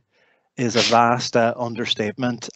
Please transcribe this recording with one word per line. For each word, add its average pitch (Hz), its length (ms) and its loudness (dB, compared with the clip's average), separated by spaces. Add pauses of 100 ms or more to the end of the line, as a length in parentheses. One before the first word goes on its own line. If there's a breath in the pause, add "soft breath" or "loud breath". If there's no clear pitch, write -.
(560)
is 120 180 -2
a 117 60 2
vast, 117 560 2
uh, 117 200 2
understatement, 117 1000 -4